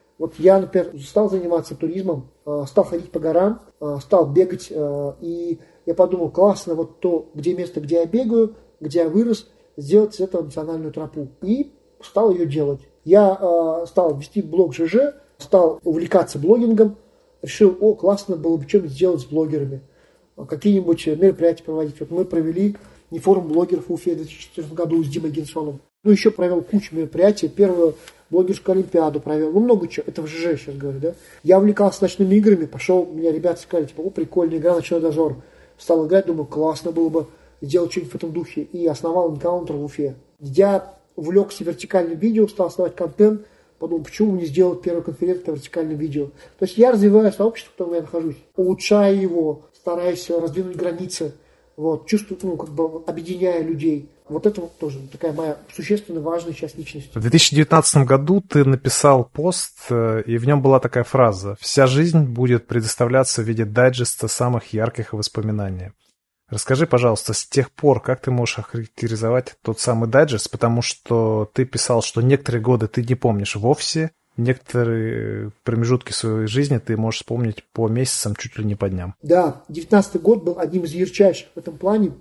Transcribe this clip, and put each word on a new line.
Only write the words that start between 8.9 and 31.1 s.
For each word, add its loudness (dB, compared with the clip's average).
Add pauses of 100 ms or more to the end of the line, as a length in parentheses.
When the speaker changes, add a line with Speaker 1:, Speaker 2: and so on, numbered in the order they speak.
Speaker 1:
я 0
вырос, -2 (280)
сделать 2
с -6
этого -2
национальную -8
тропу. -10 (120)
И -2 (300)
стал 2
её 0
делать. -2 (240)
Я, 6
э, 0
стал 2
вести -6
блог 2
Ж -2
Ж, 2 (240)
стал 2
увлекаться 0
блогингом, 4 (460)
решил, 4
о, 4
классно 0
было 0
бы -6
что-нибудь 0
сделать 0
с -12
блогерами, -4 (560)
а, -16
какие-нибудь, 0
э, 0
мероприятия 2
проводить. -6
Вот -12
мы -2
провели -2 (340)
не -10
форум 2
блогеров 0
в -4
Уфе -4
в -4
две -8
тысячи -18
четырнадцатом -14
году -2
с -4
Димой -6
Генсоном. -8 (240)
Ну, 4
ещё 4
провёл 0
кучу -4
мероприятий. 2
Первую 2 (360)
блогерскую 0
олимпиаду 0
провёл. -2
Ну, 4
много 2
чего. -8
Это -8
в -8
Ж -12
Ж -2
сейчас -14
говорю, -8
да? -4 (280)